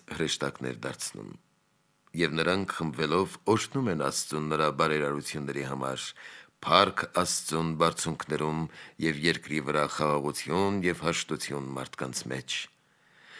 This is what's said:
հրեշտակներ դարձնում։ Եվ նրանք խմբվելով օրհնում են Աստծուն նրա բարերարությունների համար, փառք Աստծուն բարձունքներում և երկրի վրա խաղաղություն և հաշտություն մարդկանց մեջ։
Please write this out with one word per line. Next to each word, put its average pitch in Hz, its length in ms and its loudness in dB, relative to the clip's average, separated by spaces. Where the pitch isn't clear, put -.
հրեշտակներ 69 720 -2
դարձնում։ 50 560 -8
Եվ 80 200 2
նրանք 90 380 2
խմբվելով 82 600 2
օրհնում 113 460 2
են 80 140 2
Աստծուն 76 440 0
նրա 78 240 2
բարերարությունների 71 920 0
համար, 65 380 -4
փառք 92 520 4
Աստծուն 82 640 0
բարձունքներում 78 840 0
և 80 240 -2
երկրի 78 420 0
վրա 73 260 2
խաղաղություն 76 920 2
և 87 240 0
հաշտություն 73 640 -2
մարդկանց 65 540 -6
մեջ։ 65 340 -6